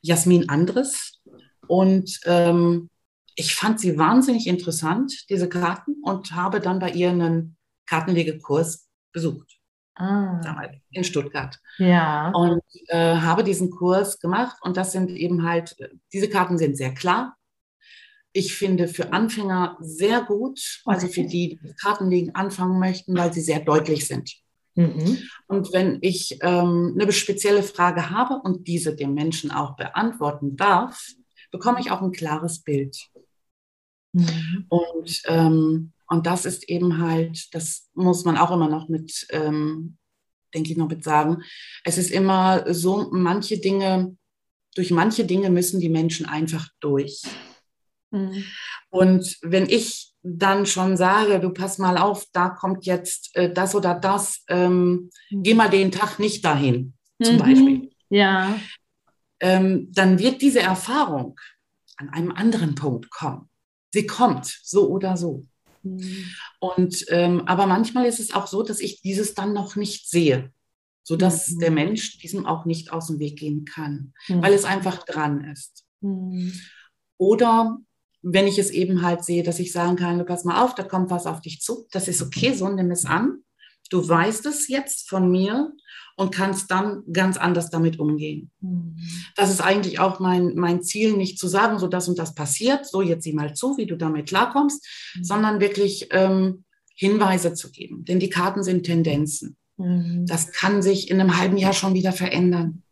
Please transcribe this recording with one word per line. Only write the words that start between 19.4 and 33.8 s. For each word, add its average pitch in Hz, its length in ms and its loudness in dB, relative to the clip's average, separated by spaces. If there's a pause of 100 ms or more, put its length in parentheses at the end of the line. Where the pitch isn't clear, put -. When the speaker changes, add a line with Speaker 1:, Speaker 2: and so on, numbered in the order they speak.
Speaker 1:
sehr 180 400 0
gut, 233 640 -6
also 180 220 0
Speaker 2:
Okay. 180 160 -4
Speaker 1:
für 170 40 -4
die, 175 340 -4
die - 140 -20
Kartenlegen 185 600 0
anfangen 185 440 -2
möchten, 185 380 -2
weil 170 160 0
sie 170 80 -4
sehr 156 180 0
deutlich 156 480 0
sind. - 240 -8 (440)
Speaker 2:
Mhm. 170 440 2 (280)
Speaker 1:
Und 190 260 -2
wenn 185 280 2
ich, - 400 -2
ähm, 175 560 2
eine 208 140 2
spezielle 202 520 2
Frage 175 460 0
habe 254 320 0
und 180 260 -4
diese 160 280 -2
dem 139 180 -4
Menschen 151 380 -2
auch 143 240 -4
beantworten 147 800 -4
darf, 202 500 2 (460)
bekomme 240 300 0
ich 233 100 -4
auch 190 100 -4
ein 185 120 -2
klares 165 500 -6
Bild. 139 340 -4 (1160)